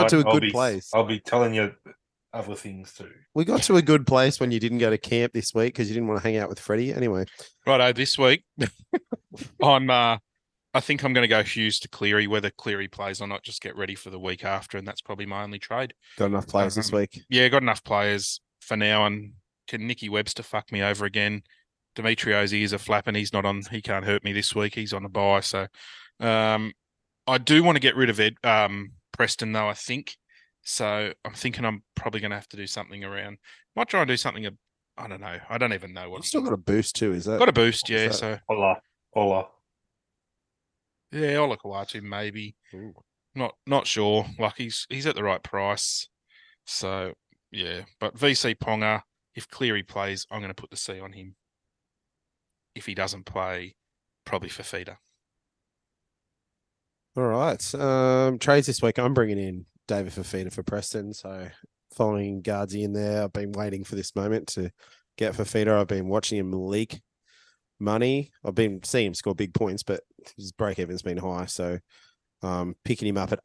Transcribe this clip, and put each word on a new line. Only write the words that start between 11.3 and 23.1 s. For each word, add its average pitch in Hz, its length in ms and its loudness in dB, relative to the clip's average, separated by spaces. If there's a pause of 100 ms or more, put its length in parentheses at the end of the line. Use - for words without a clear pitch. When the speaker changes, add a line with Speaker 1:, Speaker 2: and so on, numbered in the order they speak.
Speaker 3:
Hughes 107 380 0
to - 80 -12
Cleary. 104 380 2
Whether 104 220 0
Cleary 98 380 -6
plays 98 320 -8
or 101 80 -8
not, 98 160 -8
just - 180 -12
get 98 140 -12
ready 98 200 -6
for - 140 -16
the 95 120 -12
week 92 240 -6
after, 98 320 -4
and 98 100 -10
that's 101 140 -10
probably 101 240 -10
my 101 180 -6
only 104 160 -10
trade. 127 340 -6 (240)
Speaker 2:
Got 104 100 2
enough 98 200 0
players 98 280 2
this 107 180 -2
Speaker 3:
Um, 104 60 4
Speaker 2:
week? - 280 -2
Speaker 3:
yeah, 127 220 6
got 135 120 6
enough 113 220 0
players 104 560 0 (220)
for 110 160 -4
now, 107 280 4
and 104 280 -4 (340)
can 113 180 -6
Nicky 120 220 -6
Webster 107 360 -4
fuck - 280 -8
me 101 100 -2
over 101 220 0
again? 104 400 -2 (520)
Dimitrio's 104 560 2
ears 104 220 0
are 98 60 -2
flapping. 104 340 -2